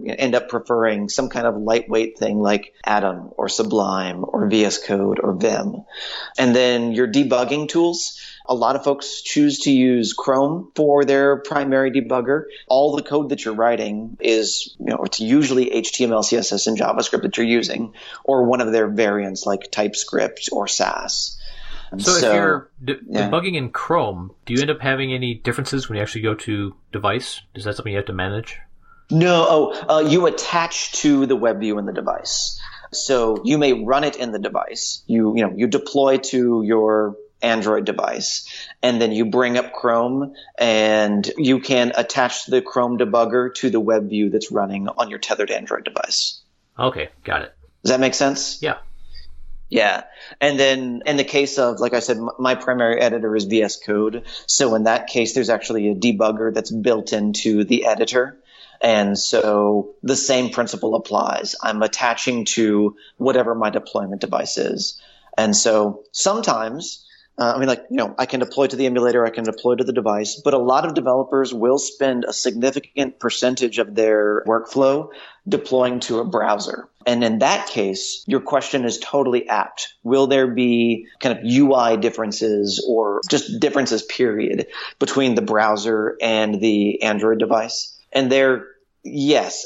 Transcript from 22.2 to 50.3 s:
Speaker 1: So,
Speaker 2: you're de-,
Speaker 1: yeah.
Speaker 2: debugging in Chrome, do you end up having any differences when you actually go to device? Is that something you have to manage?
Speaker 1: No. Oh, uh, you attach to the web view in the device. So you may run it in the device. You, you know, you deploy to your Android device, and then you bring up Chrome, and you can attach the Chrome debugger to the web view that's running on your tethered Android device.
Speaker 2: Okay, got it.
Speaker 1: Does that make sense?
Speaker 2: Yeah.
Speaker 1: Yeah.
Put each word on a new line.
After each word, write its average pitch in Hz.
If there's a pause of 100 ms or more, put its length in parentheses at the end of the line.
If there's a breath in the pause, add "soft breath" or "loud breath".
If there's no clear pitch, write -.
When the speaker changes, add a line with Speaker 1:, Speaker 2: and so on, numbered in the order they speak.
Speaker 1:
So, 113
Speaker 2:
you're 131 (140)
de-, 135 (100)
Speaker 1:
yeah. 104
Speaker 2:
debugging 175
in 131
Chrome, 101 (140)
do 120
you 123
end 147
up 151
having 131
any 123
differences 123
when 113
you 104
actually 110
go 107
to 101 (160)
device? 101 (160)
Is 101
that 104
something -
you 98
have 101
to 107
manage? 95 (520 soft breath)
Speaker 1:
No. 170
Oh, 156
uh, 156
you 156
attach - (100)
to 139
the 127
web 110
view 104
in 101
the 101
device. - (320 loud breath)
So 113
you 139
may 143
run 123
it 143
in 123
the 107
device. -
You, 110
you 113
know, 95
you 113
deploy 135
to 123
your 107 (260)
Android 107
device, - (340 loud breath)
and 120
then 117
you 110
bring 120
up 123
Chrome, 123 (240 loud breath)
and 107 (100)
you 135
can 123
attach 123
the 120
Chrome 123
debugger 117
to 131
the 110
web 104
view 104
that's -
running 98
on 107
your 156
tethered -
Android -
device. - (380)
Speaker 2:
Okay, 113 (160)
got 78
it. - (280)
Speaker 1:
Does 101
that 127
make 131
sense? -
Speaker 2:
Yeah. 147 (920 soft breath)
Speaker 1:
Yeah. 104 (380 loud breath)